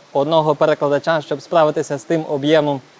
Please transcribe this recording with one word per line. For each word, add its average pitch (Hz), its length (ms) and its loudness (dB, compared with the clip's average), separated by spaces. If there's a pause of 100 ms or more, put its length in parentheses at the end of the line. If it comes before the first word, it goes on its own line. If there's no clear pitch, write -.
(120)
одного 151 420 2
перекладача, 151 680 0
щоб 139 220 -8
справитися 151 560 0
з - 60 -18
тим 160 240 -2
об'ємом, 147 520 0 (200)